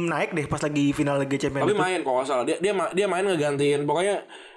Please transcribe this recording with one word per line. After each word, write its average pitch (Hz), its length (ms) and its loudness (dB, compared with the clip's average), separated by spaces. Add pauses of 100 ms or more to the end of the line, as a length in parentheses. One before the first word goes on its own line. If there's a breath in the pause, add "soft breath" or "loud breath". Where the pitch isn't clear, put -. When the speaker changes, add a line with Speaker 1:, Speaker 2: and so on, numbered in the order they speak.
Speaker 1:
naik 165 260 -2
deh 151 140 -2
pas 147 120 -4
lagi 147 320 2
final 143 260 0
Liga 139 200 0
Champions 139 260 -2
Speaker 2:
Tapi 190 100 2
Speaker 1:
itu. 202 80 0
Speaker 2:
main 180 220 0
kalau 131 140 0
nggak 131 100 0
salah. 135 160 0
Dia, 160 160 0
dia 202 140 0
ma-, 170 180 0
dia 202 160 0
main 185 160 0
ngegantiin. 147 600 2
Pokoknya 170 420 0 (300 loud breath)